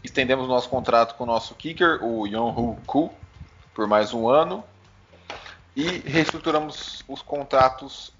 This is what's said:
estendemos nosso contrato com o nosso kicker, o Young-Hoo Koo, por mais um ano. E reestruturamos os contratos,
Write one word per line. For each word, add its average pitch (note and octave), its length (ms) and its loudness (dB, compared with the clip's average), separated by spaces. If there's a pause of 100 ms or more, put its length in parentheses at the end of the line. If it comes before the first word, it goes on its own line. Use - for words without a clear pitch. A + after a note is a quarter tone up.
estendemos C3 460 0
nosso B2 220 0
contrato A#2 460 2
com B2 80 -8
o - 20 -6
nosso A2+ 280 -2
kicker, E3 480 0
o A2+ 240 -2
Young-Hoo A2+ 600 -2
Koo, - 260 0 (640)
por G#2+ 120 -2
mais G#2+ 280 2
um A#2 120 0
ano. E3 380 2 (1120)
E C#3+ 80 -2 (200)
reestruturamos D3+ 1000 -2
os C3+ 160 -14
contratos, C3+ 960 0